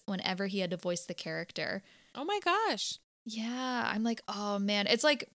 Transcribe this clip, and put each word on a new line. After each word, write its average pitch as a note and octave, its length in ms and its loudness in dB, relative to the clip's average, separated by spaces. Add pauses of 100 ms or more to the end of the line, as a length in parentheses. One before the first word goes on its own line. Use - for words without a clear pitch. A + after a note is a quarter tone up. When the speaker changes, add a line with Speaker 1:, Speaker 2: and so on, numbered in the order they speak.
Speaker 1:
whenever F#3+ 400 -2
he G3 140 -2
had F3+ 100 0
to F3 80 -2
voice F3 280 -2
the F3 100 -8
character. E3 680 -6 (320)
Speaker 2:
Oh C4+ 100 -8
my G4+ 220 -2
gosh. F#4 540 0 (260)
Speaker 1:
Yeah, A#3+ 640 -2
I'm G#3+ 140 0
like, A#3 240 0
"Oh G3+ 320 -2
man." G3+ 260 4
It's A#3 200 6
like, D4 340 4